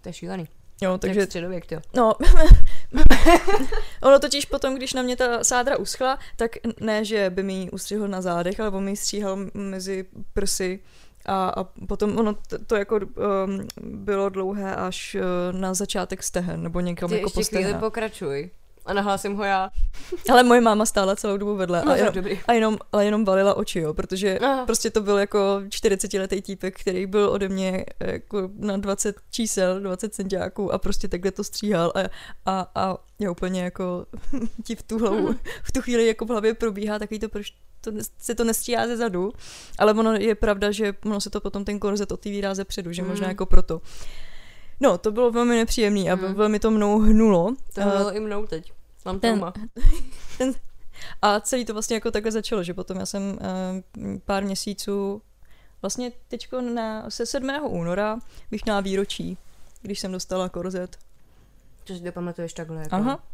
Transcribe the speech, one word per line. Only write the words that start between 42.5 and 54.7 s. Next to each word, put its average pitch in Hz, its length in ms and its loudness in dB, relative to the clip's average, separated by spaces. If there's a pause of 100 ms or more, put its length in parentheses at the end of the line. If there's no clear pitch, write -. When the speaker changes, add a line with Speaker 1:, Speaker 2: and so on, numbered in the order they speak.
Speaker 2:
ze 190 100 -8
předu, 175 280 -8
že 180 100 -8
možná 180 240 -6
Speaker 1:
Mhm. 185 40 -4
Speaker 2:
jako 190 160 -6
proto. - 340 10 (1000)
No, 202 160 4
to 214 140 -4
bylo 240 180 0
velmi 240 260 0
nepříjemný 208 540 0
a 185 60 0
Speaker 1:
Mhm. 190 180 -6
Speaker 2:
velmi 214 240 0
to 220 120 0
mnou 208 280 0
hnulo. 214 560 4 (200)
Speaker 1:
To 196 60 -8
Speaker 2:
Eh, 202 40 -2
Speaker 1:
hnulo 196 320 0
i 214 40 -6
mnou 208 260 -4
teď. - 260 -10 (320)
Mám 190 160 -8
Speaker 2:
ten 226 180 0
Speaker 1:
trauma. 175 140 -6 (440)
Speaker 2:
<laughs> - 420 -4
ten, 254 160 -2 (680)
a 208 180 2
celý 247 240 -4
to 220 80 -8
vlastně 220 240 -4
jako 220 140 -4
takhle 214 220 -4
začalo, 214 300 -4
že 175 120 -8
potom 185 240 -10
já 190 80 -8
jsem, 196 340 -8
eh, 190 840 -10
pár 196 200 -4
měsíců, 202 760 -8 (600)